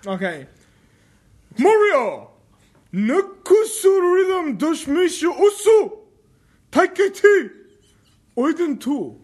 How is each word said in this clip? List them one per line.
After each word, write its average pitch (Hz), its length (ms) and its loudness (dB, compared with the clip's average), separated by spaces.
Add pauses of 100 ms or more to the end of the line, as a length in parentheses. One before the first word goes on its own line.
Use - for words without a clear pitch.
Okay. 175 400 -8 (1080)
Mario! 285 720 0 (640)
Nekusu 381 1080 0 (140)
rhythm 370 420 -2
doshmishu 320 720 -2
usu! 403 640 2 (800)
Taiketi! 370 800 2 (840)
Oiden 302 420 -2
tu! 226 440 -8